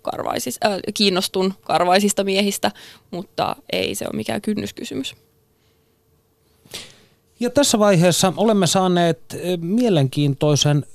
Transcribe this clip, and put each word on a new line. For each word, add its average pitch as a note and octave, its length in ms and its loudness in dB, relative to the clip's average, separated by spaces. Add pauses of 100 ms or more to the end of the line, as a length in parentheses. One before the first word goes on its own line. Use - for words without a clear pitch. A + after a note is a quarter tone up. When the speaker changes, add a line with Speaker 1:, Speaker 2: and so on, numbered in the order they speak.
Speaker 1:
karvaisis-, - 640 -6
äh, G3+ 140 -2 (140)
kiinnostun F#3+ 680 -2
karvaisista F#3+ 600 0
miehistä, G3+ 480 -2 (400)
mutta - 440 -6 (160)
ei - 240 -4
se F2+ 100 -8
ole E2+ 100 -8
mikään A3 260 -6
kynnyskysymys. G#3+ 720 -8 (2250)
Speaker 2:
Ja A#3+ 60 -2
tässä C#4 300 2
vaiheessa F3+ 580 4
olemme G3+ 300 2
saaneet, F3 520 2 (140)
eh, F3 240 -4
mielenkiintoisen D3+ 1400 2